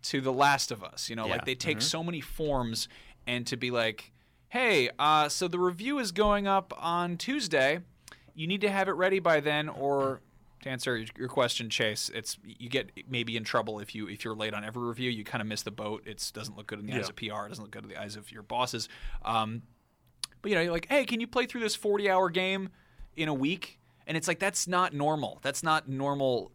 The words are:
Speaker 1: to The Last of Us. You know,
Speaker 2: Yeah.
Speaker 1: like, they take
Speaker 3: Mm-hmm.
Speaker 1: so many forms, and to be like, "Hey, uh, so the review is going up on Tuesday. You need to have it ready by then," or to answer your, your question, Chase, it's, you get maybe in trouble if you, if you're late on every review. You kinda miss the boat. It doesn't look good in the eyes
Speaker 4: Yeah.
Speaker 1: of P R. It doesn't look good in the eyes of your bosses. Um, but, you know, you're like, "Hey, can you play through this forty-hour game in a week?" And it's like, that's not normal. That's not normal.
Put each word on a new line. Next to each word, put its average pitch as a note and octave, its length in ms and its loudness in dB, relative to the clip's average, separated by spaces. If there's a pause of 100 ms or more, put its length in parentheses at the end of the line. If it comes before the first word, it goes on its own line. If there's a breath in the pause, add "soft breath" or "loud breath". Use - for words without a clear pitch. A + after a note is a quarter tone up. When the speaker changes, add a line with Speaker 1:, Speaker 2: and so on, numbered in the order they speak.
Speaker 1:
to - 180 -2
The C3 120 0
Last C#3 380 4
of G#2 140 -8
Us. - 260 -10
You A2+ 60 -8
know, A2 100 -4
Speaker 2:
Yeah. G2 60 -2
Speaker 1:
like, E2+ 120 -2
they C3 120 -2
take D3+ 220 -2
Speaker 3:
Mm-hmm. A2 40 0
Speaker 1:
so D#3+ 220 0
many E3+ 160 -4
forms, B2+ 680 -2 (380 loud breath)
and B2 220 -2
to C3 80 -2
be B2 160 -2
like, A2+ 400 0 (360 soft breath)
"Hey, G3+ 500 4
uh, D3+ 300 6
so F3 200 -2
the F3 100 -2
review F#3 400 0
is G#3+ 140 -2
going G3+ 340 4
up G3 320 2
on F3 380 0
Tuesday. E3+ 640 2 (540 loud breath)
You D#3 120 -6
need F#3+ 140 0
to G3+ 100 2
have G3 180 2
it F#3+ 40 2
ready F#3 260 4
by E3 220 6
then," D3+ 280 0
or C3+ 520 0 (420)
to - 80 -8
answer B2+ 260 -2
your, A2 120 -4 (100)
your B2+ 100 -4
question, A#2+ 400 2
Chase, G#2+ 460 0
it's, - 300 -6
you A#2 240 -14
get A#2+ 220 0 (200)
maybe A#2 260 -2
in A2+ 60 -2
trouble G#2+ 380 0
if G2+ 140 -12
you, G#2+ 140 -6
if G#2 160 -10
you're A2 120 -4
late G#2+ 180 -2
on G#2 100 -6
every A2+ 220 -6
review. A#2+ 240 -2
You G#2+ 140 -6
kinda A2+ 200 -4
miss G#2+ 180 -4
the G#2 100 -6
boat. G#2+ 340 -8
It - 260 -8
doesn't G#2+ 240 -10
look G#2+ 120 -14
good G#2 100 -8
in G#2 80 -10
the C3 60 -6
eyes B2 100 -2
Speaker 4:
Yeah. F#2+ 60 -4
Speaker 1:
of F2+ 80 -10
P A2 140 -6
R. G#2 160 -6
It - 20 -14
doesn't A2 160 -12
look G#2+ 80 -18
good G#2+ 100 -14
in G#2 60 -16
the - 120 -12
eyes G#2 140 -8
of G#2 160 -16
your A2 120 -18
bosses. A#2 460 -2 (360 loud breath)
Um, A2+ 380 0 (800)
but, G#3 80 -4
you G3+ 40 2
know, E3 80 4
you're F3 100 0
like, E3+ 160 -4
"Hey, C4+ 160 4
can A#3 160 -2
you A#3+ 60 -4
play B3 200 0
through B3 160 -6
this G#3+ 120 0
forty-hour G3 560 4
game F#3+ 380 0 (480 soft breath)
in D#3 120 0
a D3+ 60 2
week?" D3 460 -2 (260 soft breath)
And D#3 100 -2
it's D#3+ 100 -2
like, E3+ 120 2
that's - 280 0
not F3+ 280 2
normal. C#3+ 480 0
That's C#3 200 -2
not D#3 240 2
normal. C3+ 680 0